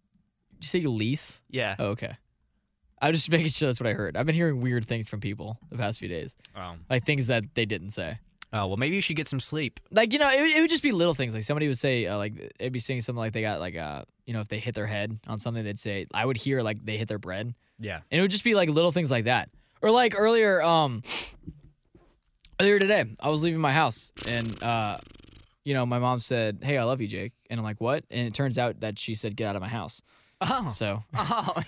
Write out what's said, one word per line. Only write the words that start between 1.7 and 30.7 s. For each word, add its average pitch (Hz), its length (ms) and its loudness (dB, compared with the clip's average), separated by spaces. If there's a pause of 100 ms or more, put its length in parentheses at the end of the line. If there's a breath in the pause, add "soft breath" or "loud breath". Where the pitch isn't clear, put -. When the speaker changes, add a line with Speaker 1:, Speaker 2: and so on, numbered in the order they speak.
Speaker 1:
Oh, 107 120 0
okay. - 260 -6 (840)
I 143 100 2
was 160 100 2
just 156 100 0
making 160 200 4
sure 139 180 0
that's 120 100 0
what 120 100 -2
I 104 40 2
heard. 95 240 -4
I've 127 100 0
been 160 80 2
hearing 160 260 2
weird 123 260 0
things 113 220 -4
from 107 120 -8
people 101 360 -6 (140)
the 120 80 -10
past 110 220 -4
few 98 80 -8
days. 85 280 -8 (200 loud breath)
Speaker 2:
Oh. 90 180 -10 (160)
Speaker 1:
Like, 127 140 2
things 139 240 2
that 113 160 2 (100)
they 117 100 2
didn't 98 280 -6
say. 82 260 -6 (340)
Speaker 2:
Oh, 104 140 0
well, 98 100 -2
maybe 147 200 0
you 196 40 0
should 165 140 -2
get 151 140 -2
some 139 100 -2
sleep. 147 400 -4 (140)
Speaker 1:
Like, 220 200 4
you 294 60 2
know, 294 100 6
it, 302 280 4
it 320 40 6
would 320 100 6
just 330 120 0
be 285 80 2
little 170 240 4
things. 120 200 -2
Like, 110 100 -4
somebody 151 240 0
would 127 100 0
say, 123 280 2
uh, 101 120 -2
like, - 400 -6
it'd 127 140 -4
be 123 80 -4
saying 123 220 -4
something 120 180 -4
like 110 120 -2
they 110 100 -2
got, 101 180 -2
like, 87 160 -6
uh, 76 260 -8 (240)
you 120 80 -6
know, 113 60 -2
if 104 80 -6
they 107 100 -6
hit 117 160 -6
their 107 140 -4
head 107 280 -2 (120)
on 110 100 -4
something, 117 240 -4
they'd 104 160 -4
say, 98 340 -4
I 110 140 0
would 131 100 0
hear, 135 240 0
like, 110 240 -2
they 107 120 -4
hit 107 100 -2
their 104 140 -4
bread. 104 340 -6 (240)
Speaker 2:
Yeah. 98 220 -8 (100)
Speaker 1:
And 156 80 2
it 185 40 6
would 190 100 2
just 202 100 0
be, 226 140 4
like, 180 120 4
little 160 220 4
things 156 180 0
like 120 180 2
that. 120 240 2 (320 soft breath)
Or, 220 100 6
like, 240 260 4
earlier, 214 440 6
um, 156 420 4 (1600 loud breath)
earlier 202 180 8
today, 196 260 6 (160)
I 135 80 0
was 151 140 2
leaving 165 180 2
my 143 120 4
house, 143 400 2 (140)
and, 113 360 -2
uh, 110 360 -2 (680)
you 143 100 0
know, 127 120 2
my 123 120 0
mom 123 220 2
said, 110 420 0
"Hey, 139 160 0
I 117 60 2
love 127 160 0
you, 107 80 -4
Jake." 98 240 -8 (180)
And 117 100 -4
I'm 110 40 -4
like, 107 160 -6
"What?" 127 300 0
And 120 160 -2
it 107 80 -6
turns 131 240 -2
out 120 220 0
that 107 180 -6
she 113 160 -6
said, 107 220 -6
"Get 113 120 -4
out 101 80 -4
of 92 60 -4
my 92 60 -6
house." 110 340 -8 (380 soft breath)
Speaker 2:
Oh. 233 280 0
Speaker 1:
So. 107 400 -2